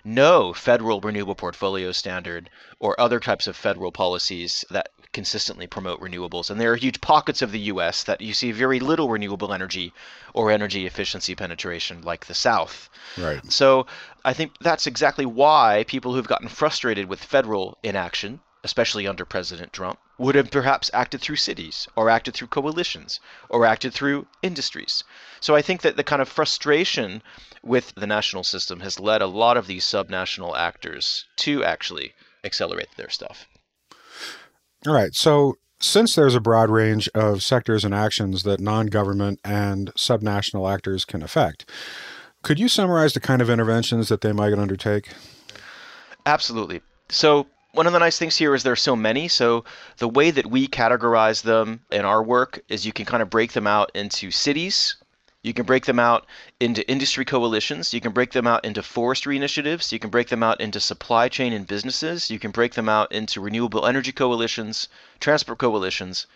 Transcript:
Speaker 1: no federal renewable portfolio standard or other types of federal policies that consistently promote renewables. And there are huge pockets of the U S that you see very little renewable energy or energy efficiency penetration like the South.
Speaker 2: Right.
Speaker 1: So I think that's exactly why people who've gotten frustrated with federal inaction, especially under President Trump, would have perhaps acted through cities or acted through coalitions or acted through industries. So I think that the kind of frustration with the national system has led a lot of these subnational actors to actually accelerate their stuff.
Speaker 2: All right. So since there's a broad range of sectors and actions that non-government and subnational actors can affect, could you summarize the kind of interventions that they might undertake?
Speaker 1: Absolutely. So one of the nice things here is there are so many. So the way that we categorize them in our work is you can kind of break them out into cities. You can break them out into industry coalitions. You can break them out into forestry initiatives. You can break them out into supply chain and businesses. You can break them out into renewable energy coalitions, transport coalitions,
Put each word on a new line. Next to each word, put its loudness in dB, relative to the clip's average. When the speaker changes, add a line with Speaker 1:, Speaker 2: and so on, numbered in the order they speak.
Speaker 1:
no 4
federal 2
renewable -4
portfolio -4
standard -8
or -2
other 2
types -2
of -10
federal -4
policies -4
that -4
consistently -8
promote -10
renewables. -10
And -8
there 2
are 4
huge -2
pockets 2
of -4
the -8
U -4
S -2
that -4
you -8
see -2
very 0
little 0
renewable -4
energy -8
or 2
energy 0
efficiency -6
penetration -10
like -8
the -14
South. -2
Speaker 2:
Right. -4
Speaker 1:
So 6
I 0
think -6
that's 0
exactly 0
why 6
people -4
who've -2
gotten -2
frustrated -2
with -8
federal 0
inaction, -6
especially -2
under -6
President -10
Trump, -8
would 2
have 4
perhaps 0
acted -2
through -6
cities -6
or 4
acted 2
through -12
coalitions -6
or 4
acted 2
through -2
industries. -6
So 4
I 6
think -2
that 2
the -2
kind 0
of -2
frustration -2
with 0
the -8
national -2
system -6
has -8
led 2
a 0
lot 4
of -2
these -6
subnational -4
actors -4
to 0
actually -4
accelerate -6
their -14
stuff. -12
Speaker 2:
All 4
right. 4
So 6
since 4
there's 8
a 4
broad 6
range 4
of 2
sectors 2
and 0
actions 0
that 0
non-government 0
and -2
subnational 0
actors -4
can -8
affect, -2
could 0
you 2
summarize 4
the -2
kind 2
of 4
interventions 2
that 2
they 0
might 2
undertake? -2
Speaker 1:
Absolutely. 0
So 4
one 2
of 4
the 4
nice 4
things -2
here 4
is -2
there 2
are 0
so 2
many. 0
So 2
the -2
way 4
that 0
we 0
categorize 2
them 2
in 0
our 4
work 0
is -6
you -4
can -8
kind 0
of -2
break 2
them -2
out 2
into -6
cities. -2
You -6
can -2
break 4
them 2
out 4
into 0
industry -2
coalitions. -2
You -4
can -4
break 0
them 0
out 2
into -6
forestry -2
initiatives. -4
You -6
can -8
break 2
them -2
out 2
into -6
supply 0
chain -4
and -8
businesses. -6
You -8
can -8
break 0
them -2
out 2
into -6
renewable -2
energy 0
coalitions, -2
transport 0
coalitions, -2